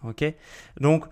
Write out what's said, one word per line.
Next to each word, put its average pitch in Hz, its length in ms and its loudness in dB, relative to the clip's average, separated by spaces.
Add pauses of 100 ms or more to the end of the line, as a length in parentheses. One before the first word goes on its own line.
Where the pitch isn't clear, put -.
Ok ? 113 160 -6 (560)
Donc, 156 320 4